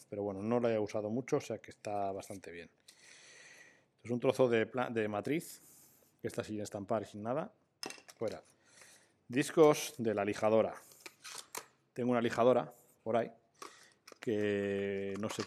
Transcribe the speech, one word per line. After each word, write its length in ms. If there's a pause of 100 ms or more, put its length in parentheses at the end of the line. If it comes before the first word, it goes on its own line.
pero 140
bueno, 200
no 180
la 120
he 60
usado 320
mucho, 280
o 20
sea 180
que 120
está 420
bastante 380
bien. 200 (1300)
Esto 120
es 20
un 100
trozo 280
de 180
pla-, 240
de 180
matriz, 520 (600)
que 80
está 160
sin 160
estampar 420
y 40
sin 160
nada. 300 (640)
Fuera. 260 (840)
Discos 720
de 160
la 100
lijadora. 500 (1160)
Tengo 200
una 80
lijadora 520 (300)
por 140
ahí, 120 (920)
que 960
no 100
sé 180